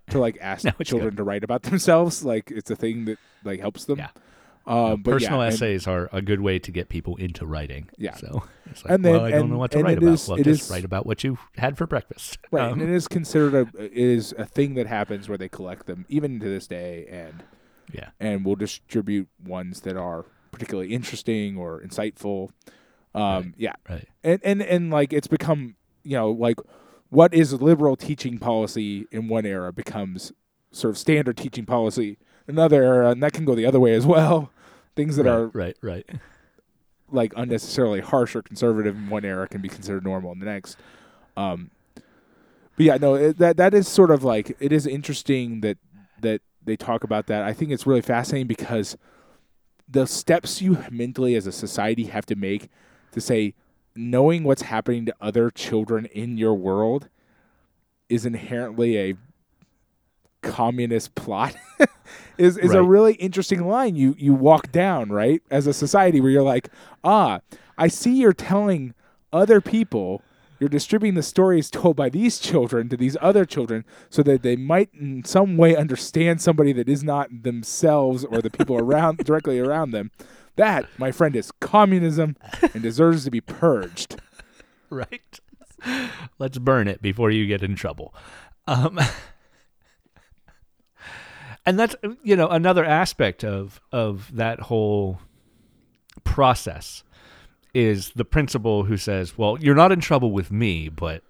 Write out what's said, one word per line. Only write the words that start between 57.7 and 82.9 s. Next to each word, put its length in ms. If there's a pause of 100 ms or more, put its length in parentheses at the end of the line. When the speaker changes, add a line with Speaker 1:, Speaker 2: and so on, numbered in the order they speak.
Speaker 1:
is 160
inherently 720
a 160 (1300)
communist 720
plot 400 (240)
<laughs> 80 (500)
is, 200
is 160
a 80
Speaker 2:
Right. 60
Speaker 1:
really 280
interesting 520
line 280
you, 220
you 160
walk 380
down, 380
right, 400
as 160
a 80
society 480
where 80
you're 140
like, 260 (340)
"Ah, 360 (380)
I 100
see 300
you're 160
telling 600 (400)
other 260
people, 640 (380)
you're 100
distributing 460
the 80
stories 480
told 240
by 140
these 300
children 500
to 80
these 240
other 220
children 400 (260)
so 140
that 200
they 120
might 380
in 320
some 320
way 180
understand 640
somebody 320
that 140
is 160
not 400
themselves 800
or 180
the 100
people 260
around, 400
<laughs> 80
directly 340
around 320
them." 200 (460)
That, 280 (120)
my 140
friend, 240
is 240
communism 800 (360)
and 100
deserves 420